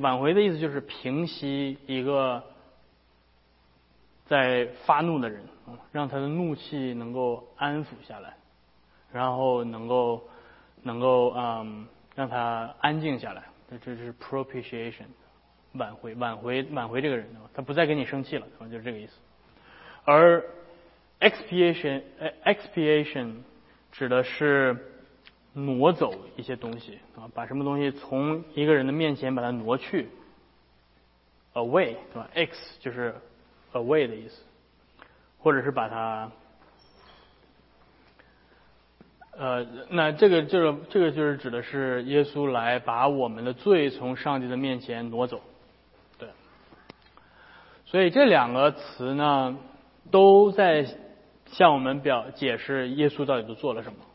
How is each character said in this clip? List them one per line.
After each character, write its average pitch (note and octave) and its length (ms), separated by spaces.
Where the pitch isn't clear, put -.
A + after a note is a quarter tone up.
挽 C3 180
回 D3 160
的 G3+ 60
意 G#3 100
思 D#3 80
就 D#3 100
是 C#3 120
平 C#3 440
息 C#3 640
一 C3 160
个 C3 400
在 B2+ 400
发 D3+ 160
怒 D#3+ 200
的 A2+ 100
人， G2+ 140
嗯， A#2+ 100
让 D3 160
他 C#3 100
的 C#3 80
怒 D#3+ 300
气 C3 360
能 A#2 200
够 B2 420
安 D3 300
抚 - 60
下 G#2+ 160
来， - 160
然 B2+ 240
后 B2+ 260
能 A2+ 240
够， A#2+ 380
能 A#2+ 160
够， B2 380
嗯， A2+ 500
让 C3+ 120
他 A#2 520
安 D3+ 200
静 D3+ 200
下 G#2+ 120
来。 F#2 120
这， A#2+ 80
这 B2 160
是 A#2+ 200
propitiation， A#2 920
挽 A2+ 200
回， A2+ 220
挽 A#2+ 200
回， B2 360
挽 A#2+ 160
回 A#2+ 120
这 D3 80
个 C3 80
人， G#2+ 120
对 - 120
吧？ - 140
他 C#3+ 80
不 C#3 100
再 D#3+ 140
跟 D3+ 100
你 C3+ 80
生 C3+ 200
气 D3+ 120
了， A2 80
对 A#2 80
吧？ - 20
就 A#2 100
是 A2 40
这 A#2+ 80
个 A2 80
意 G#2+ 80
思。 - 100
而 E3 400
expiation， E3+ 800
呃， D#3 140
expiation D3+ 1000
指 C3 160
的 B2+ 160
是 C3+ 640
挪 C#3 360
走 C3 200
一 B2 80
些 B2+ 140
东 A#2 240
西， - 180
啊， A2+ 160
把 A#2 140
什 C3+ 100
么 C#3+ 60
东 C#3+ 160
西 C#3+ 140
从 D3 500
一 D3 120
个 D#3 80
人 C3+ 140
的 C3+ 40
面 D3+ 220
前 C3 180
把 C3 80
它 B2 120
挪 A#2 260
去， B2 300
away， B2 420
对 - 20
吧？ A2+ 200
X - 460
就 B2+ 100
是 A#2+ 240
away C3 360
的 A2 80
意 A2 100
思， - 160
或 D#3 140
者 C3+ 100
是 C#3 80
把 B2 180
它， A2+ 440
呃， B2 280
那 E3 200
这 F3 180
个， E3+ 140
这 E3 160
个， D#3 180
这 G#3 80
个 E3 140
就 D3+ 100
是 D3 140
指 B2+ 160
的 A#2+ 100
是 C3 400
耶 C#3+ 220
稣 C#3+ 260
来 A#2+ 300
把 B2 260
我 C3+ 220
们 A2+ 160
的 B2 80
罪 D#3 380
从 B2+ 260
上 C#3 240
帝 B2 80
的 B2+ 80
面 C3 240
前 A#2 280
挪 A#2+ 200
走， A2+ 120
对。 A#2 120
所 F#3+ 160
以 F3 80
这 C4 140
两 C#3 280
个 C#3 200
词 C3 420
呢， C#3 420
都 G3 400
在 E3+ 340
向 E3+ 260
我 C#3 60
们 C3+ 220
表-， B2+ 340
解 A#2+ 240
释 C3 300
耶 C#3+ 200
稣 C#3+ 160
到 C3 160
底 G#2+ 60
都 A2+ 80
做 C3 180
了 A2+ 120
什 G2+ 80
么。 - 80